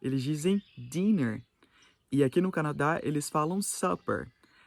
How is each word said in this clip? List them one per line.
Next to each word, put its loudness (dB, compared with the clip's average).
eles -2
dizem 0
dinner. 0
E 4
aqui 2
no 2
Canadá, 0
eles -2
falam 0
supper. -2